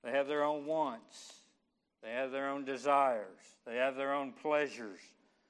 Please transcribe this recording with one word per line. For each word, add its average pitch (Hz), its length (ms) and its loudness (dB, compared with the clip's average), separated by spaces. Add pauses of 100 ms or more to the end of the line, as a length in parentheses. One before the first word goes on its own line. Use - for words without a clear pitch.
They 120 80 -4
have 139 160 4
their 147 160 2
own 147 220 0
wants. 147 760 -4 (580)
They 113 100 -10
have 131 200 -2
their 139 160 -2
own 139 160 -4
desires. 131 1000 2
They 117 100 -8
have 131 200 2
their 135 180 -2
own 139 180 -2
pleasures. 120 720 -2 (480)